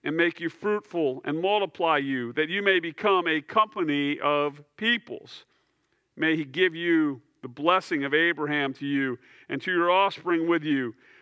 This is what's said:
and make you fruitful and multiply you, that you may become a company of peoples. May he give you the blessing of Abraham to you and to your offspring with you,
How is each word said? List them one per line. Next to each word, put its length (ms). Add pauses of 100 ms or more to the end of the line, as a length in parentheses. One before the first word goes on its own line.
and 140
make 240
you 80
fruitful 760
and 160
multiply 580
you, 340
that 160
you 140
may 180
become 480
a 120
company 800
of 420 (160)
peoples. 680 (720)
May 180
he 100
give 300
you 480 (200)
the 60
blessing 560
of 100
Abraham 600
to 120
you 320 (300)
and 140
to 80
your 200
offspring 580
with 160
you, 300 (280)